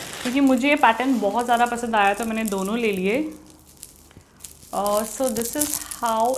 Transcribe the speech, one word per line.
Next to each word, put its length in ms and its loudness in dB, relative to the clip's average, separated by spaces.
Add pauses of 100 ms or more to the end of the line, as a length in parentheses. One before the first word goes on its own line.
(220)
क्योंकि 180 0
मुझे 280 4
ये 80 4
pattern 440 4
बहुत 240 0
ज़्यादा 220 2
पसंद 300 -2
आया 180 4
तो 100 -6
मैंने 200 -4
दोनों 340 -2
ले 140 0
लिए। 400 -2 (1400)
अ, 280 0
so 200 -6
this 340 -2
is 140 -2 (340)
how 340 2